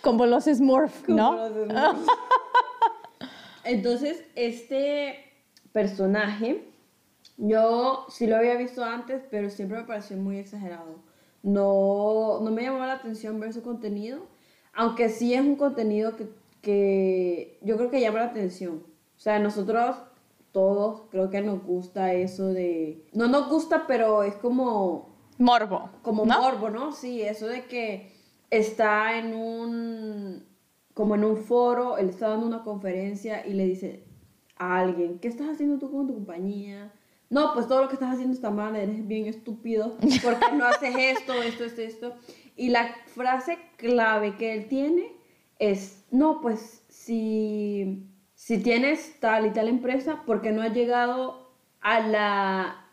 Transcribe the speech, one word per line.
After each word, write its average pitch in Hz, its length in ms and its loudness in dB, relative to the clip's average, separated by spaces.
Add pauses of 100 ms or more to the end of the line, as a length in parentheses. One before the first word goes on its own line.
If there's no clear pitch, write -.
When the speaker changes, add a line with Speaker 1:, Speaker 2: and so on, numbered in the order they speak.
Speaker 1:
Como 240 260 4
los 240 180 4
Smurf, 269 640 4
Speaker 2:
Como 220 100 4
Speaker 1:
¿no? 226 320 2
Speaker 2:
los 214 200 -4
Smurf. 302 380 2 (1600)
Entonces, 247 600 0 (100)
este 269 920 -2 (480)
personaje, 208 920 0 (720)
yo 233 720 2
sí - 180 -2
lo 220 100 4
había 240 200 4
visto 247 280 -6
antes, 247 460 -6
pero 202 200 -4
siempre 196 280 -8
me 233 60 -10
pareció 202 320 -10
muy 196 220 -4
exagerado. 175 580 -12 (480)
No, 202 1000 2
no 220 80 -2
me 220 120 0
llamaba 262 260 -2
la 262 60 -2
atención 220 460 -8
ver 220 120 -8
su 226 100 -10
contenido, 220 580 -8 (540)
aunque 233 340 0
sí 240 260 0
es 262 80 4
un 285 140 4
contenido 220 600 0
que, 214 120 -10 (320)
que 190 1000 2
yo 214 140 0
creo 240 140 0
que 262 100 2
llama 220 200 0
la 240 60 0
atención. 180 560 -6 (340)
O - 40 -20
sea, 214 180 2
nosotros 214 580 0 (560)
todos 202 580 2
creo 190 200 0
que 196 120 -2
nos 202 200 -2
gusta 185 520 -2
eso 190 380 -2
de... 165 600 -2
No 233 160 2
nos 269 200 4
gusta, 320 380 2
pero 220 360 4
es 202 140 -2
como 226 760 0 (320)
Speaker 1:
Morbo, 226 480 4 (120)
Speaker 2:
como 214 220 0
Speaker 1:
¿no? 233 160 4
Speaker 2:
morbo, 226 300 2
¿no? 262 220 -6
Sí, 247 280 -8
eso 214 280 -4
de 247 180 -8
que 220 460 -6 (380)
está 214 680 2
en 226 160 -6
un, 226 1120 -6 (500)
como 208 220 0
en 208 80 2
un 220 120 2
foro, 240 640 0
él 190 120 0
está 214 180 -4
dando 220 180 -2
una 226 160 -6
conferencia 202 840 -8
y 202 100 -6
le 190 120 0
dice 185 380 -6 (520)
a 180 220 -2
alguien, 175 400 0
"¿Qué - 80 -8
estás 240 220 -6
haciendo 294 320 -2
tú 277 100 -8
con 277 160 -4
tu 262 80 -4
compañía?". 202 760 -8 (360)
"No, 302 260 2
pues 233 120 -2
todo 262 160 2
lo 269 60 2
que 269 60 -6
estás 254 180 -4
haciendo 254 220 -2
está 226 160 -6
mal, 214 260 -4
eres 214 320 -4
bien 214 180 -4
estúpido, 226 720 -6 (260)
¿por 240 160 2
qué 466 160 4
no 285 100 2
haces 247 320 2
esto, 262 360 0 (100)
esto, 233 220 -4
esto, 233 180 -10
esto?". 220 320 -10 (400)
Y 247 140 -2
la 240 260 2 (120)
frase 254 520 -2 (200)
clave 220 580 2
que 226 180 -4
él 214 140 -6
tiene 302 420 0 (480)
es, 196 540 -2
"No, 302 280 4
pues - 480 -6
si, 214 1160 -2 (280)
si - 240 -2
tienes 254 600 0
tal 220 280 2
y 208 40 2
tal 220 160 0
empresa, 262 580 0
¿por 214 160 0
qué 220 120 -2
no 220 100 0
has 220 100 -2
llegado 247 800 0 (300)
a 220 200 2
la 202 760 0 (140)